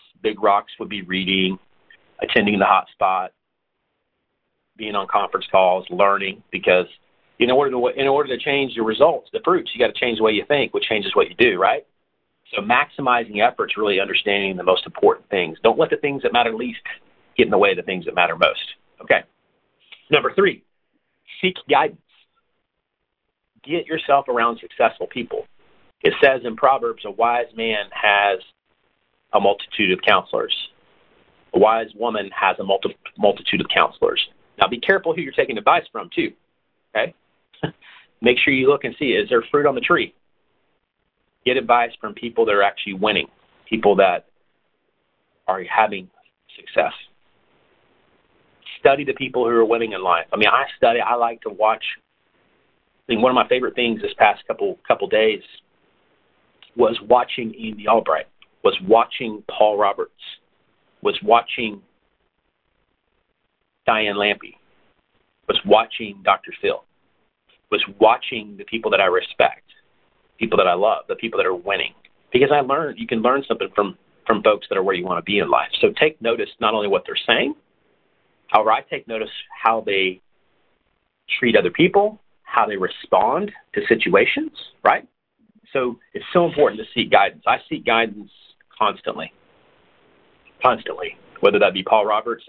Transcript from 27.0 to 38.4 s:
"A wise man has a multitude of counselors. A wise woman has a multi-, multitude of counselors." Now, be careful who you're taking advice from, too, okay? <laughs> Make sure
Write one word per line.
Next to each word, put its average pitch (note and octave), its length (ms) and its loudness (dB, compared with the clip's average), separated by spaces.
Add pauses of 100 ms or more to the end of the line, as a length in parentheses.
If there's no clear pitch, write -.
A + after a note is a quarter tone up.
"A G2+ 60 -10
wise A#2 440 0
man A2 360 -4
has G2+ 480 2 (920)
a G#2 60 2
multitude G2+ 520 0
of F#2 140 -2
counselors. - 500 0 (1000)
A F#2 60 0
wise A2 360 4
woman G#2+ 380 -6
has F#2+ 260 0
a G2+ 40 -10
multi-, G2 340 -6 (200)
multitude - 440 0
of - 120 -8
counselors." - 520 0 (320)
Now, G2 100 2
be A#2 120 -8
careful F#3+ 340 0
who E3+ 80 -6
you're C3+ 100 -10
taking B2+ 260 -2
advice D3 320 2
from, F#2+ 240 -12
too, C#3 200 -4 (600)
okay? A#2 200 -2 (500)
<laughs> - 80 -8 (500)
Make B2 180 4
sure C#3+ 140 0